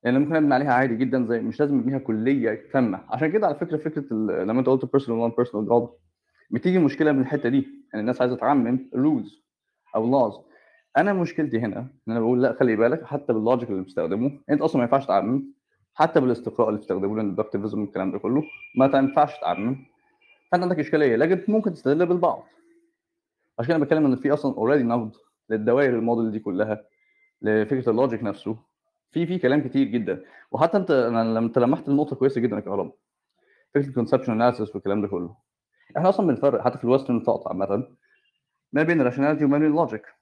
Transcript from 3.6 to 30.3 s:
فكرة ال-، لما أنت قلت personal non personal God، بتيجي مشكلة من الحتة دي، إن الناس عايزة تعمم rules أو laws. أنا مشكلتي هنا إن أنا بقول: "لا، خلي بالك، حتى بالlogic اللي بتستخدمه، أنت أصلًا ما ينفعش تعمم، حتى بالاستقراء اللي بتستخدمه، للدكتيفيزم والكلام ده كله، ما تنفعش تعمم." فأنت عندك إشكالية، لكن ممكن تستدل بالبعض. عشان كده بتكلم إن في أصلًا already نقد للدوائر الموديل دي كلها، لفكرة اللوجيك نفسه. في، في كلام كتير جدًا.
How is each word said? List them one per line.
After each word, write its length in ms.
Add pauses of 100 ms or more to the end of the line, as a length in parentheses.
فكرة 360
ال-، 360
لما 120
أنت 80
قلت 160
personal 460
non 100
personal 300
God، 180 (640)
بتيجي 280
مشكلة 340
من 80
الحتة 280
دي، 200 (260)
إن 60
الناس 200
عايزة 160
تعمم 580
rules 360 (680)
أو 340
laws. 100 (560)
أنا 160
مشكلتي 480
هنا 180
إن 100 (240)
أنا 80
بقول: 220
"لا، 180
خلي 160
بالك، 280
حتى 280
بالlogic 380
اللي 120
بتستخدمه، 580 (100)
أنت 120
أصلًا 140
ما 80
ينفعش 220
تعمم، 380 (500)
حتى 260
بالاستقراء 480
اللي 100
بتستخدمه، 440
للدكتيفيزم 580
والكلام 320
ده 60
كله، 240 (340)
ما 120
تنفعش 520
تعمم." 460 (680)
فأنت 100
عندك 160
إشكالية، 380
لكن 360
ممكن 220
تستدل 320
بالبعض. 400 (1120)
عشان 160
كده 100
بتكلم 220
إن 100
في 160
أصلًا 220
already 280
نقد 300 (380)
للدوائر 440
الموديل 360
دي 80
كلها، 460 (580)
لفكرة 480
اللوجيك 320
نفسه. 340 (560)
في، 140
في 120
كلام 300
كتير 180
جدًا. 380 (260)